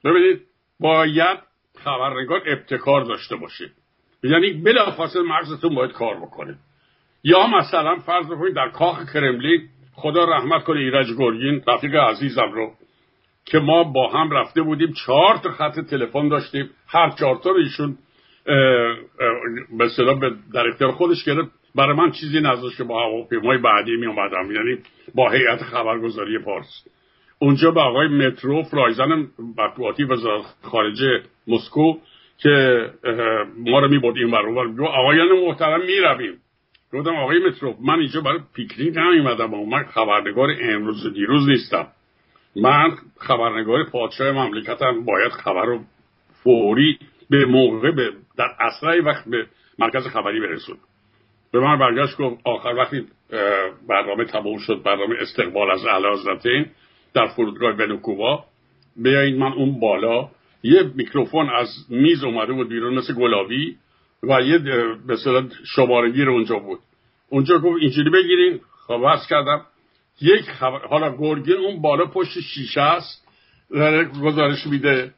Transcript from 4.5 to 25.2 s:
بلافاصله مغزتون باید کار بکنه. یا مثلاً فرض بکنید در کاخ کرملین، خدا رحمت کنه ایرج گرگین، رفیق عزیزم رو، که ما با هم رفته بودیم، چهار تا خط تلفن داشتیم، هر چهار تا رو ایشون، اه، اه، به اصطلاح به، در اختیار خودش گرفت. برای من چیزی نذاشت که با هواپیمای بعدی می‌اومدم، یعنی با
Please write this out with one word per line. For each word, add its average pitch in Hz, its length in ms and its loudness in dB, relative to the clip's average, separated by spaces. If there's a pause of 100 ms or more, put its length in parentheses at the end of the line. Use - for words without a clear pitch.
بلافاصله 180 680 0
مغزتون 156 520 -2
باید 127 180 -2
کار 110 240 -6
بکنه. 82 400 -16 (680)
یا 185 220 6
مثلاً 175 500 0
فرض 165 300 -4
بکنید 170 280 -6
در 131 140 -2
کاخ 170 440 -4
کرملین، 143 480 2 (340)
خدا 156 300 0
رحمت 156 400 0
کنه 156 160 -2
ایرج 131 260 0 (120)
گرگین، 127 500 0
رفیق 139 260 0
عزیزم 120 580 0
رو، 110 200 -6 (720)
که - 140 0
ما 156 260 4
با 131 260 0
هم 151 200 0
رفته 143 320 0
بودیم، 156 300 -2 (140)
چهار 160 300 6
تا 180 140 -8
خط 151 300 -4
تلفن 143 480 -2
داشتیم، 139 420 -4 (180)
هر 160 220 2
چهار 135 260 -2
تا 180 140 -2
رو 190 60 4
ایشون، 147 420 -2 (480)
اه، 143 100 2
اه، 120 400 4 (840)
به 117 60 4
اصطلاح 131 360 2
به، 131 100 0 (240)
در 120 140 0
اختیار 131 240 0
خودش 170 320 0
گرفت. 151 260 -2 (240)
برای 139 220 2
من 165 140 4
چیزی 156 300 -4
نذاشت 127 360 -2
که 131 80 -8
با 117 220 -2
هواپیمای 117 520 -2
بعدی 113 380 2
می‌اومدم، 101 560 -4
یعنی 113 260 -4 (360)
با 123 160 2